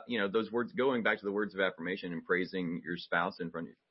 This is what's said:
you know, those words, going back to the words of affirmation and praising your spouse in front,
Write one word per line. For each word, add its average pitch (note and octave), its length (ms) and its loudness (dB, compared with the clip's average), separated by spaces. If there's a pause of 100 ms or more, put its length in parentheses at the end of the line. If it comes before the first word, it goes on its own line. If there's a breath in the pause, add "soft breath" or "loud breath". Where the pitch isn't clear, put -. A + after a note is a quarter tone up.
you A#2 120 0
know, G2+ 80 4
those G#2 240 2
words, A#2 220 0
going B2 300 2
back G#2 160 2
to F#2 60 -6
the G2+ 60 0
words G2+ 220 -2
of F#2+ 80 0
affirmation F2+ 520 -2
and E2 120 -8
praising F2+ 580 0
your E2+ 140 -6
spouse F2 420 0
in E2+ 120 -6
front, E2 160 -6 (240)